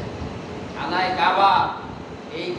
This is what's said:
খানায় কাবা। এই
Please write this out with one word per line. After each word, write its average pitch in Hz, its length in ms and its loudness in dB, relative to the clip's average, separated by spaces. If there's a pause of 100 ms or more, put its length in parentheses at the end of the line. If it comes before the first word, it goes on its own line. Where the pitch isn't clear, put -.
(800)
খানায় 180 280 0
কাবা। 185 600 6 (680)
এই 175 240 -4